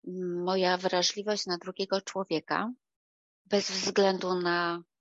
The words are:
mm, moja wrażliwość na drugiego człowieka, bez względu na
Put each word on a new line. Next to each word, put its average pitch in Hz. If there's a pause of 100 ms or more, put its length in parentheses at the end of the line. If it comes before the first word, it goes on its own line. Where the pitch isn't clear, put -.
mm, 180
moja 185
wrażliwość 190
na 175
drugiego 190
człowieka, 185 (760)
bez 202
względu 190
na 175 (180)